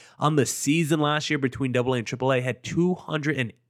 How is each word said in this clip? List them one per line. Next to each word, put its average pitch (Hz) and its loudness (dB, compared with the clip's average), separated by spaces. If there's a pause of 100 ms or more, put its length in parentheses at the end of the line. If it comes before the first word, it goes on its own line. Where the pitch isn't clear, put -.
(180)
on 151 2
the 123 4
season 156 2
last 151 0
year 151 0
between 131 -2
double 123 2
A 123 0
and 107 -4
triple 127 0
A. 127 2
Had 123 -4
two 180 0
hundred 156 -4
and 120 -2 (180)